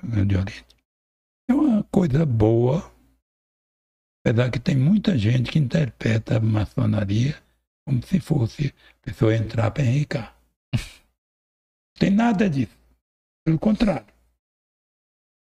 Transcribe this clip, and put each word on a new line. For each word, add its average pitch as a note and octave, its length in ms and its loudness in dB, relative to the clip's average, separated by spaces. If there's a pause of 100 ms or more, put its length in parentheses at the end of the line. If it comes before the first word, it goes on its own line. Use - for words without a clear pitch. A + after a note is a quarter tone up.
Grande G2 340 0
Oriente. - 400 -6 (720)
É B3 60 2
uma C4 300 2
coisa E3 400 2
boa, A#2 540 2 (1500)
apesar B2 260 2
que A#2 100 -6
tem - 160 -2
muita F3+ 420 2
gente A2+ 320 0
que - 80 0
interpreta A#2+ 760 -2
a A2 40 0
maçonaria G#2+ 1000 -2 (460)
como B2+ 160 -2
se F#3 180 -2
fosse C#3 480 -2
a - 380 -18
pessoa A2 280 0
entrar A2 360 -2
pra D3 140 -4
enricar. B2+ 520 -2 (360)
<laughs> - 1300 -14
Tem F3 120 2
nada A3 380 2
disso. C#3 280 -4 (680)
Pelo D#3+ 140 0
contrário, G#3 480 0 (1400)